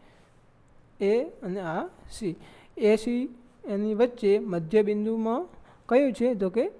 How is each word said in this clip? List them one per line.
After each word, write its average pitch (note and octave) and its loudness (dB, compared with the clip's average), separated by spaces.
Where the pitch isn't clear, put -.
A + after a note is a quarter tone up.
એ A3 2
અને G3+ -8
આ F#3 -4
સી. - -8
એ A3 6
સી A#3+ -2
એની G#3+ -2
વચ્ચે A3 2
મધ્ય F#3 0
બિંદુમાં A3 -2
કયું C4 4
છે? A#3+ 0
તો F#3+ -2
કે A#3 0